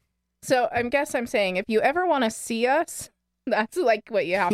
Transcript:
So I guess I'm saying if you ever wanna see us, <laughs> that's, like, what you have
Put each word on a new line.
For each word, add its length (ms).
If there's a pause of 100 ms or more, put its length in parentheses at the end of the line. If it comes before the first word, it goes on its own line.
(420)
So 300
I 120
guess 320
I'm 120
saying 300
if 100
you 140
ever 240
wanna 240
see 380
us, 420 (180)
<laughs> 200
that's, 300
like, 320
what 180
you 80
have 180